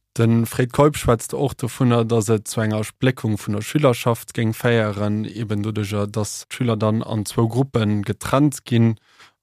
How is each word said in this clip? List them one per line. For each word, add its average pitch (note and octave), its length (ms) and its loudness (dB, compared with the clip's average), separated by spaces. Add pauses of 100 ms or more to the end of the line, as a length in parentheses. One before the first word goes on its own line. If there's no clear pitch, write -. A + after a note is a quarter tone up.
(160)
Denn A#2 320 2
Fred B2+ 260 -2
Keup D3 220 4
schwätzt - 400 0
auch C#3 180 -2
davon, A#2+ 540 0
dass A2+ 220 0
es G#2+ 160 2
zu - 140 -6
einer G#2+ 240 -2
Splickung A#2 540 -2
von - 160 -6
der G#2 80 -4
Schülerschaft B2 720 0
ging A2+ 200 0
feiern, G#2+ 720 0
eben G#2 360 -6
dadurch, G#2+ 340 -4 (160)
dass - 400 -6
Schüler A#2 240 0
dann G#2+ 280 0
an A2 220 -4
zwei A#2 220 0
Gruppen A2+ 540 0
getrennt C3+ 640 0
gehen, A2+ 340 2 (440)